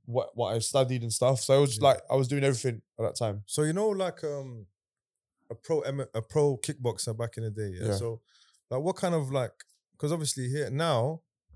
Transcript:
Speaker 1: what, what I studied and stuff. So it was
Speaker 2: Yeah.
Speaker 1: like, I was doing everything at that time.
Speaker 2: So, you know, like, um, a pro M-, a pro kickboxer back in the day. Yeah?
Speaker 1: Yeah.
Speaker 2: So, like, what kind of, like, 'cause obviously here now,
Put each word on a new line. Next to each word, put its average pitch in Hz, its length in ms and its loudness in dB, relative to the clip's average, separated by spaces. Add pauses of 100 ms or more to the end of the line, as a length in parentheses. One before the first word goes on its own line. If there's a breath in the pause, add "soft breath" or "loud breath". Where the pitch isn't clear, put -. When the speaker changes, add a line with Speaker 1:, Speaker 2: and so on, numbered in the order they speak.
Speaker 1:
what, 120 300 -2
what 110 200 0
I 117 40 0
studied 127 420 2
and 117 100 -4
stuff. 127 300 4
So 135 160 6
it 143 40 8
was 123 160 2
Speaker 2:
Yeah. 120 80 4
Speaker 1:
like, 135 240 6
I 123 60 2
was 131 120 2
doing 143 160 0
everything 123 380 0 (180)
at 113 40 -4
that 98 140 -2
time. 104 300 -2
Speaker 2:
So, - 160 0
you 160 100 0
know, 214 160 0
like, 185 340 -4
um, 131 440 -8 (840)
a 110 60 -12
pro 156 260 -2
M-, 139 320 -4
a 117 80 -4
pro 147 360 2
kickboxer 120 600 -4
back 117 200 -4
in 113 60 -4
the 113 80 -4
day. 104 260 -6
Yeah? 107 100 -4
Speaker 1:
Yeah. 104 80 0
Speaker 2:
So, 113 260 -6 (480 soft breath)
like, 127 120 -2
what 180 140 0
kind 175 200 -2
of, 139 160 -2
like, 127 200 -2 (460)
'cause 151 160 -2
obviously 135 340 -2
here 135 220 -2
now, 143 520 0 (340)